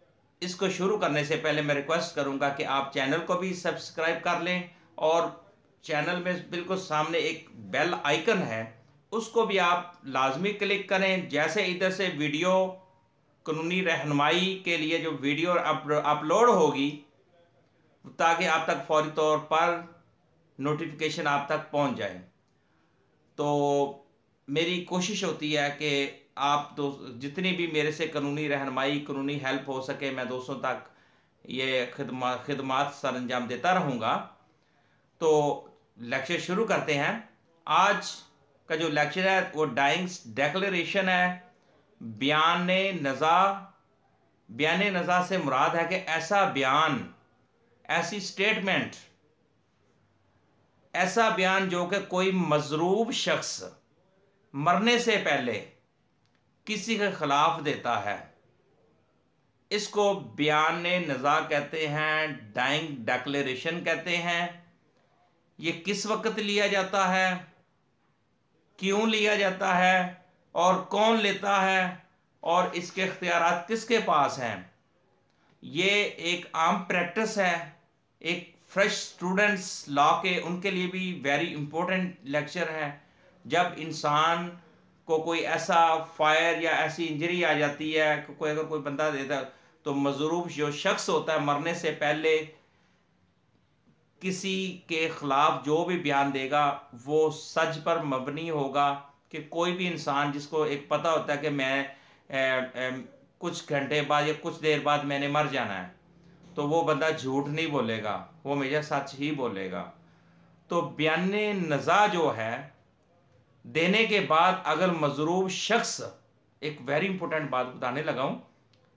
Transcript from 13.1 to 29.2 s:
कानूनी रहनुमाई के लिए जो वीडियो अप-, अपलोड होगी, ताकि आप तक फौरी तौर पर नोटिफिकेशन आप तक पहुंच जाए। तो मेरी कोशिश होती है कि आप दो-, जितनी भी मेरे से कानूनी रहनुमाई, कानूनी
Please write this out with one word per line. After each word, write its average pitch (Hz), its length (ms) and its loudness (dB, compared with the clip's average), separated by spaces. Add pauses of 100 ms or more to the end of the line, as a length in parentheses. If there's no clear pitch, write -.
कानूनी 165 360 -2
रहनुमाई 165 840 2
के 170 120 0
लिए 156 220 0
जो 160 120 -4
वीडियो 147 400 -2
अप-, 156 400 0
अपलोड 151 580 4
होगी, 147 560 2 (1040)
ताकि 165 380 2
आप 160 220 2
तक - 200 -2
फौरी 151 240 2
तौर 151 260 2
पर 170 580 0 (640)
नोटिफिकेशन 151 680 -4
आप 143 220 0
तक 156 80 0
पहुंच 147 400 -2
जाए। 92 240 -6 (1160)
तो 143 720 2 (420)
मेरी 170 320 0
कोशिश 185 420 -4
होती 156 300 -2
है 147 160 2
कि 143 520 -2 (160)
आप 147 400 0
दो-, 135 420 -6
जितनी 143 320 -4
भी 175 160 -2
मेरे 151 240 0
से 156 160 -4
कानूनी 147 400 -2
रहनुमाई, 139 520 -2
कानूनी 143 380 -4